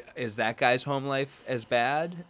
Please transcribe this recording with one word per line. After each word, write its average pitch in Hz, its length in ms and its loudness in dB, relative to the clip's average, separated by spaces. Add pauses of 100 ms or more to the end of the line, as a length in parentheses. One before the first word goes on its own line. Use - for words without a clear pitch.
(160)
is 113 200 -6
that 113 220 0
guy's 131 260 4
home 139 220 -2
life 139 420 -4
as 165 180 -2
bad? 151 640 0